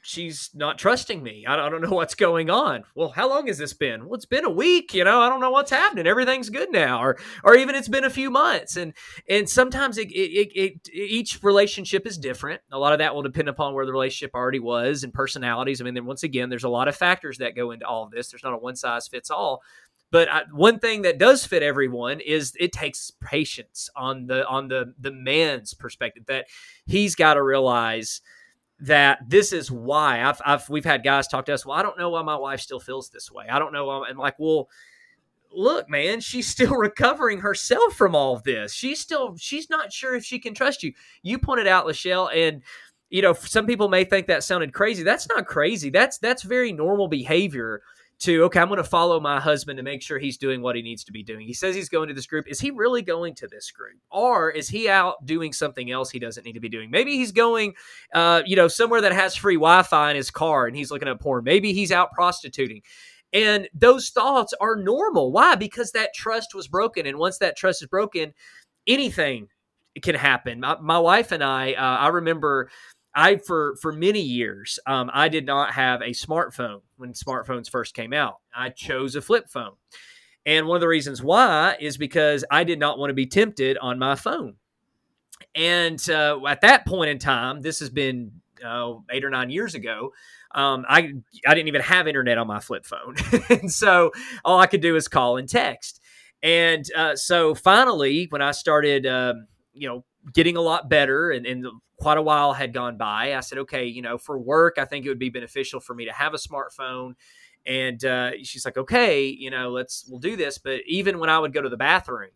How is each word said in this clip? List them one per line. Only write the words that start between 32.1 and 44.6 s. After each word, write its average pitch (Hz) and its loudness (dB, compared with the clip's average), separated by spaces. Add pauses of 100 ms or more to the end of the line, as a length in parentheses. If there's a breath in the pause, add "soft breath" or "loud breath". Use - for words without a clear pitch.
why 165 -2
my 156 -4
wife 135 -6
still 131 -12
feels 131 -12
this - -20
way. 104 -18
I 127 0
don't 151 -2
know 143 -6
why." 135 -8
I'm 131 -12
like, 135 -6
"Well, 156 0 (840 soft breath)
look, 220 0
man, 156 -2
she's 247 -8
still 254 2
<laughs> - 0
recovering 240 0
herself 208 0
from 190 4
all 135 2
of 117 -12
this. 110 -4
She's 277 -6
still, 254 -6
she's 294 -10
not 311 -4
sure 262 -8
if 233 -6
she 247 -10
can 220 -10
trust 262 -2
you." 147 -8 (300 soft breath)
You 233 -4
pointed 254 0
out, 185 4
Lachelle, 180 -2
and, 160 0 (480 loud breath)
you 190 0
know, 180 6
some - -2
people 208 0
may 185 4
think 185 0
that 160 2
sounded 165 -2